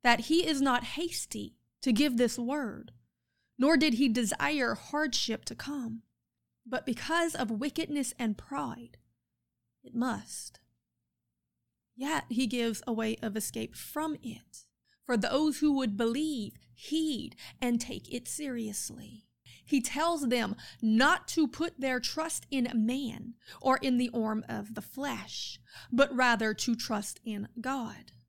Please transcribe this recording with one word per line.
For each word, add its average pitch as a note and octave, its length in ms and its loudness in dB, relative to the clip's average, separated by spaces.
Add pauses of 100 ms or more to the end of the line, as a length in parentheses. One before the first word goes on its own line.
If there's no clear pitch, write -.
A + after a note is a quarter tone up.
that A#3+ 160 6
he D#4+ 260 4
is C#4 160 2
not B3 220 4
hasty - 720 -6 (260)
to C4 80 2
give B3 260 4
this A#3+ 220 4
word, B3 540 -4 (680)
nor D4 180 8
did C#4 180 6
he C4 140 4
desire A#3 680 0
hardship C4+ 680 -2
to - 120 -10
come. A#3 460 -8 (640)
But B3 220 -4
because D#4+ 480 0
of A3+ 160 -2
wickedness C#4+ 640 -2
and A3 220 -2
pride, - 600 -10 (840)
it A#3+ 140 -12
must. A3+ 640 -6 (1400)
Yet C#4+ 320 -2
he B3 180 2
gives A#3 400 0
a A#3+ 60 -2
way A3 280 0
of G#3+ 160 -4
escape A3 380 -6
from D#4 480 -4
it - 360 -12 (460)
for A#3+ 120 0
those C#4+ 420 2
who D4+ 140 4
would B3 240 0
believe, A#3 560 -2 (200)
heed, D#4 640 -4 (260)
and A#3+ 200 2
take - 340 -10
it A#3+ 140 -8
seriously. A3+ 960 -8 (400)
He C#4 160 4
tells D4+ 480 0
them A3 260 2 (260)
not A#3 480 6
to D4+ 200 4
put E4 320 -4
their B3+ 180 0
trust - 500 -4
in C4 280 0
man A#3 580 -2 (260)
or C4 180 4
in B3+ 200 2
the B3 160 2
arm A3 340 0
of G#3+ 280 -8
the G#3+ 60 -8
flesh, - 760 -8 (320)
but C4+ 240 4
rather A3+ 400 4
to A#3 220 0
trust - 480 -6
in G#3 240 -6 (120)
God. A#3+ 520 -6 (160)